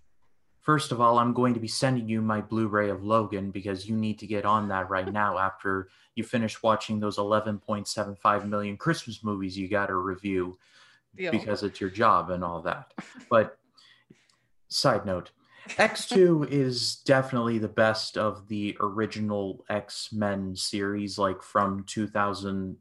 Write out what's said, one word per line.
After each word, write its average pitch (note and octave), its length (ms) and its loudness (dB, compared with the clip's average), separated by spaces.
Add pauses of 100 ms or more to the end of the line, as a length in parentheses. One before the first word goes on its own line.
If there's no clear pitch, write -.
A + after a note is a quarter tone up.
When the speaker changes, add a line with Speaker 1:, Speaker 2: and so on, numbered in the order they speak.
(600)
Speaker 1:
First D3+ 320 2
of A#2 80 0
all, A#2+ 180 6
I'm A#2+ 140 4
going B2 220 4
to A2+ 60 -4
be A2 80 -6
sending B2+ 420 0
you A2 100 0
my A2 220 0
Blu-ray G#2 480 0
of F#2+ 120 -4
Logan G2+ 480 0
because F#2+ 380 -6
you A2 80 -2
need A2 220 -2
to G#2+ 80 -14
get G2+ 180 -2
on G#2 240 2
that F#2+ 220 -2
right F#2+ 200 -2
now G2+ 280 0
Speaker 2:
<laughs> F#2+ 100 0
Speaker 1:
after F#2+ 400 -4 (260)
you A2+ 80 -4
finish A2+ 400 -2
watching G#2+ 380 2
those G#2 160 -2
eleven G#2 420 0
point G#2 300 -6
seven G2+ 260 -6
five G#2 320 2
million G#2 300 -4
Christmas C3+ 480 -4
movies G2 320 -4
you G2 100 -4
gotta G2 280 -2
review F#2 640 -2 (580)
Speaker 2:
Deal. F#3 160 -4
Speaker 1:
because G#2 300 -2
it's G2+ 180 -6
your G2+ 80 -2
job F#2 400 4
and F2+ 160 -4
all F2 180 -6
that. - 300 -6 (380)
But A2 260 4 (1120)
side A#2 380 0
note, F2+ 240 -6 (480)
X G#3+ 280 0
two E3+ 380 6
Speaker 2:
<laughs> - 60 -4
Speaker 1:
is C3 460 0
definitely B2+ 600 2
the G#2+ 180 -2 (120)
best - 320 0
of G2+ 300 -4
the G#2 320 -4
original G#2 920 -2
X-Men G2+ 840 -4
series, G2+ 640 -4
like, G2 260 0
from G2 420 0
two G#2+ 220 -4
thousand G2 760 -4